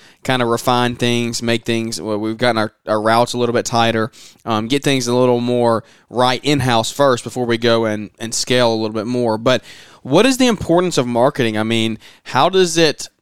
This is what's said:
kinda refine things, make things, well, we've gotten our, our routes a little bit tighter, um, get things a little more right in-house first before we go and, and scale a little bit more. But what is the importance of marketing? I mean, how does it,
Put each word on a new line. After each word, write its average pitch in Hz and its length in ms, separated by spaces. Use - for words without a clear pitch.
kinda 127 220
refine 120 500
things, 120 460
make 117 240
things, 113 360
well, 104 160
we've 110 200
gotten 117 200
our, 110 160
our 107 140
routes 113 320
a 123 40
little 120 160
bit 117 120
tighter, 113 440
um, 113 220
get 135 160
things 131 240
a 120 80
little 123 240
more 120 440
right 123 340
in-house 127 480
first 135 320
before 123 220
we 117 120
go 117 280
and, 107 240
and 113 140
scale 123 400
a - 20
little 110 180
bit 110 140
more. 120 300
But 117 260
what 160 240
is 262 120
the 254 100
importance 180 500
of 127 100
marketing? 117 500
I 110 60
mean, 113 360
how 143 260
does 185 280
it, 156 300